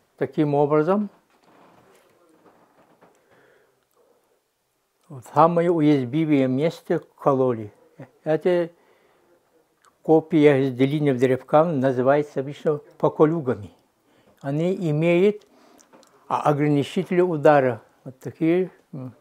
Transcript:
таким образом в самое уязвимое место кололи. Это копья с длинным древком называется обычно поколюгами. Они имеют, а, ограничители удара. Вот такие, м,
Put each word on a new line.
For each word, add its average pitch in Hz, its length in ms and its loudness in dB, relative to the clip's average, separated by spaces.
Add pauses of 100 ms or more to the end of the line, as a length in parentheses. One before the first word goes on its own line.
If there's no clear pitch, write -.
(180)
таким 147 360 -2
образом 151 540 0 (4000)
в 131 140 -20 (120)
самое 170 360 2
уязвимое 147 760 2
место 156 520 -4 (160)
кололи. 127 560 -2 (520)
Это 165 460 -4 (1300)
копья 147 680 2
с - 0 -
длинным 139 460 0
древком 135 640 0
называется 135 600 0
обычно 147 360 -4 (220)
поколюгами. 151 760 -2 (720)
Они 160 320 -4 (160)
имеют, 175 560 0 (840)
а, 127 140 -4
ограничители 151 800 -2
удара. 147 600 2 (220)
Вот 135 140 -18
такие, 170 520 -2 (220)
м, 127 280 -14